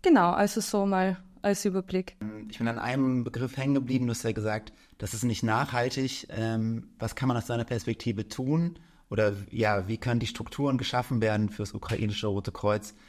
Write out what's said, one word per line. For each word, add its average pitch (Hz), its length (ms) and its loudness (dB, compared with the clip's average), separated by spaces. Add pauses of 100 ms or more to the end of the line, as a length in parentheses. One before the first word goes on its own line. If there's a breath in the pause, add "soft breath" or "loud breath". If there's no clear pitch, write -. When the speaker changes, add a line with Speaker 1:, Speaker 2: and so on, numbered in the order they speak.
Speaker 1:
genau, 208 280 8
also 202 300 2
so 202 260 0
mal 190 320 2 (240)
als 202 220 0
Überblick. 185 520 -2 (320)
Speaker 2:
Ich - 100 -14
bin 117 100 0
an 117 100 -2
einem 127 460 0
Begriff 123 320 -4
hängen 139 180 0
geblieben. 131 320 2
Du 120 60 0
hast 113 120 -4
ja 110 80 0
gesagt, 107 400 -4 (260 soft breath)
das - 160 -6
ist 113 100 -4
nicht 117 180 0
nachhaltig. 123 880 0
Ähm, 113 680 -2
was 113 160 -4
kann 131 140 0
man 120 80 2
aus 113 100 -2
deiner 117 180 -2
Perspektive 110 640 -4
tun? 160 500 0 (320 soft breath)
Oder 104 220 2 (180)
ja, 104 380 0
wie 110 80 -2
können 120 240 0
die 113 60 -2
Strukturen - 500 -2
geschaffen 123 460 0
werden 107 260 2
fürs 104 240 -6
ukrainische - 540 -2
Rote 98 260 -2
Kreuz, 104 420 0 (140 soft breath)